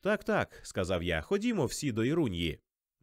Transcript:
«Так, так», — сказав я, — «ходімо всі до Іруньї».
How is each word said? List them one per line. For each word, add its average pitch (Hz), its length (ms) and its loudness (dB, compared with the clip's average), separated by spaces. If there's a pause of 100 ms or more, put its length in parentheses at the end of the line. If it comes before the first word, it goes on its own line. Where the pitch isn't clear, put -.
«Так, - 220 0
так», — 175 400 0
сказав 90 400 0
я, — 82 180 0
«ходімо 202 440 0
всі 135 260 -4
до 110 140 0
Іруньї». 113 540 0 (440)